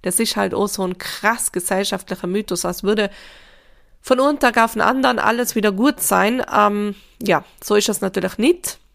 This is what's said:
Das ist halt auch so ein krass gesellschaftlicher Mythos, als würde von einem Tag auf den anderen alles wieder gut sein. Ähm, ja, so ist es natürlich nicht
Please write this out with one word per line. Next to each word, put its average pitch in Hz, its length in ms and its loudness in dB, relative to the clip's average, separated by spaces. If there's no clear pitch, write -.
Das 180 180 -2
ist 226 160 -2
halt 196 200 -2
auch 202 120 0
so 196 160 -4
ein 185 140 -4
krass - 540 -4
gesellschaftlicher 190 720 -4
Mythos, 185 400 -4
als 180 160 -4
würde 202 300 0
von - 180 2
einem 285 200 2
Tag 240 180 2
auf 226 160 2
den 214 80 -2
anderen 254 380 2
alles 233 360 0
wieder 214 160 2
gut 262 300 2
sein. 202 500 2
Ähm, 208 440 2
ja, 175 220 2
so 208 120 0
ist 208 140 2
es 202 120 -2
natürlich 190 360 -4
nicht 311 420 0